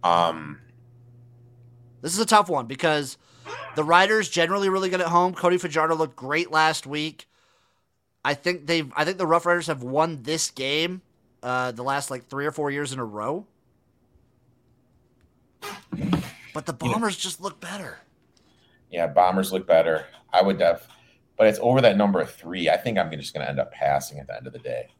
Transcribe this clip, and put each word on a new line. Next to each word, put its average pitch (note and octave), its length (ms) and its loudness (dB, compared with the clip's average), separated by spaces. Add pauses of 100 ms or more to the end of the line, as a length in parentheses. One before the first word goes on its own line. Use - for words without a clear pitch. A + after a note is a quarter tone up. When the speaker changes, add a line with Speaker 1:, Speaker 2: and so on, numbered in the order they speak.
Speaker 1:
Um, E2 560 0 (1400)
Speaker 2:
This D#3+ 120 -4
is G3 40 -2
a A3 80 2
tough G#3 220 6
one C#3 180 -2
because C#3+ 520 -2 (580)
the D3+ 80 0
Riders F#3 440 4
generally F#3 400 0
really F#3+ 200 0
good F#3 120 0
at E3+ 80 0
home. F3 260 2
Cody F3+ 240 2
Fajardo D#3+ 360 0
looked D#3 220 -2
great D3 340 -4
last D#3 360 2
week. D3+ 400 -8 (960)
I C#3+ 100 2
think E3 320 -4
they've, D#3+ 300 0
I D3+ 80 2
think F3+ 140 -2
the F#3 80 0
Rough E3 200 4
Riders F3 200 2
have D3 160 -4
won C#3+ 400 0
this D3+ 280 -4
game, D#3 520 -4 (400)
uh, B2+ 300 -2
the A2+ 100 -10
last, C3+ 280 -2
like, C3 160 -10
three C#3+ 200 -6
or D3 60 -2
four C#3+ 180 -4
years C#3 220 -6
in C3 60 -10
a B2 60 -6
row. A2+ 420 -6 (3000)
But D3+ 140 -10
the C#3+ 140 -8
Speaker 1:
You - 80 -2
know - 40 2
Speaker 2:
Bombers G#3+ 240 0
just F3+ 240 -8
look F#3+ 200 -8
better. F3+ 380 -12 (920)
Speaker 1:
Yeah, E2+ 160 -2
Bombers F#2 460 4
look F#2 140 -4
better. E2 400 4 (260)
I F2+ 100 6
would F#2+ 160 2
def-, E2+ 300 0 (480)
but A2 100 6
it's G#2+ 160 4
over B2+ 180 4
that A2 160 6
number G2+ 240 2
of D#2 100 -4
three. E2+ 380 -4
I D#2 80 4
think A2+ 220 -2
I'm D#2+ 140 -2
just D2 200 -12
gonna C#2+ 140 -6
end C#2 140 -4
up - 120 -4
passing C#2+ 460 -2
at C2 80 -16
the G#1 100 -12
end B1 100 -14
of - 60 -16
the - 60 -16
day. B1 300 -8 (120)